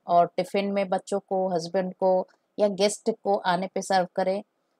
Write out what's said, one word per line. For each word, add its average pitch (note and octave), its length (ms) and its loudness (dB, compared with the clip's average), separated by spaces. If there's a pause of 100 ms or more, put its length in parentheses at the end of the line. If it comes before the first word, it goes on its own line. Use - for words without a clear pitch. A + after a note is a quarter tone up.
और F3 300 4
टिफ़िन G3 360 -2
में G3 160 -2
बच्चों F#3+ 320 -2
को, F#3+ 280 -2
हस्बैंड F#3 460 -2
को F#3 320 2 (320)
या G#3 100 2
गेस्ट G3+ 420 0 (140)
को G3+ 120 2
आने F#3 300 -2
पे F#3+ 160 -8
सर्व F#3 340 0
करें F#3+ 260 -2 (380)